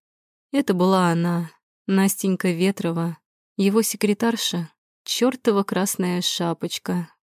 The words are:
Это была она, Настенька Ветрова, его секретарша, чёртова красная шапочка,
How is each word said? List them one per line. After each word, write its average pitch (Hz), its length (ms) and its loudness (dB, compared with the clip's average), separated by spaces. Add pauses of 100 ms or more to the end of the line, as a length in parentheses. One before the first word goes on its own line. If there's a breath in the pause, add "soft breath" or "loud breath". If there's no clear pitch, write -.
(540)
Это 269 200 2
была 185 380 4
она, 170 400 0 (340)
Настенька 190 680 0
Ветрова, 170 640 -2 (400)
его 196 240 4
секретарша, 208 920 -2 (320)
чёртова 233 600 0
красная 180 580 -2
шапочка, 170 880 -4 (200)